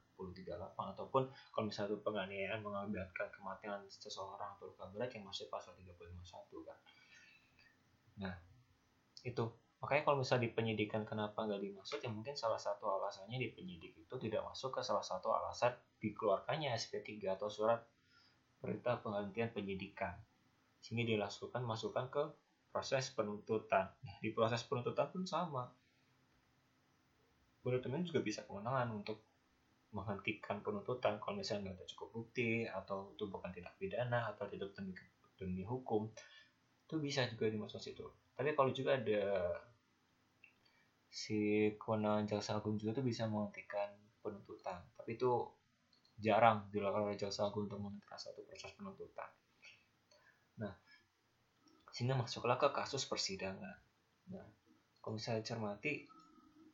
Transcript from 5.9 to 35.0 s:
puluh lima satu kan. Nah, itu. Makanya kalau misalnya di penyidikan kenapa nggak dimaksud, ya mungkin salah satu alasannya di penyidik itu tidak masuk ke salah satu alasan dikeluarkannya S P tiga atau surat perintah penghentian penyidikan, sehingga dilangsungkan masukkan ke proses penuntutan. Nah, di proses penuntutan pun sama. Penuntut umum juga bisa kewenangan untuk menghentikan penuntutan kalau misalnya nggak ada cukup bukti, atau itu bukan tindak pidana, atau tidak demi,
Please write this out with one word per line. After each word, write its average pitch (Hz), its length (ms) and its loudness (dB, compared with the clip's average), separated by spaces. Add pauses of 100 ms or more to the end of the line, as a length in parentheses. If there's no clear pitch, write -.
puluh 87 160 -16
lima 87 140 -14
satu - 400 -14
kan. - 120 -14 (1500)
Nah, 92 100 -6 (880)
itu. 120 240 0 (360)
Makanya 147 240 4
kalau 143 160 6
misalnya 123 240 6
di 117 80 0
penyidikan 107 560 2
kenapa 107 320 -2
nggak 104 160 0
dimaksud, 98 480 -4
ya 113 80 -2
mungkin 120 240 -6
salah 110 240 2
satu 104 240 -2
alasannya 101 560 0
di 113 80 0
penyidik 90 480 -12
itu 117 240 -10
tidak 104 240 0
masuk 131 320 -4
ke 123 80 0
salah 104 160 2
satu 101 320 0
alasan 120 400 2 (240)
dikeluarkannya 113 800 2
S - 160 -6
P 104 80 -2
tiga 101 320 -4
atau 101 160 -2
surat 110 320 4 (800)
perintah 117 400 0
penghentian 104 480 0
penyidikan, 98 640 -4 (640)
sehingga 117 320 -2
dilangsungkan 113 560 0
masukkan 113 480 0
ke 143 100 2 (460)
proses 131 420 0
penuntutan. 104 800 2 (160)
Nah, - 160 -12
di 110 100 -2
proses 117 320 4
penuntutan 127 460 0
pun 185 160 -4
sama. 156 400 -2 (2000)
Penuntut 127 240 2
umum 160 160 0
juga 151 160 2
bisa 107 240 -2
kewenangan 117 480 0
untuk 107 280 -6 (680)
menghentikan 101 720 -2
penuntutan 107 560 0
kalau - 160 -4
misalnya 101 380 -2
nggak 92 100 -12
ada - 80 -16
cukup - 240 -12
bukti, 113 480 0
atau 98 480 -4
itu 107 160 -4
bukan 95 240 -6
tindak 90 240 -12
pidana, 117 560 0
atau 101 160 -4
tidak 98 240 -6
demi, 95 240 -6 (400)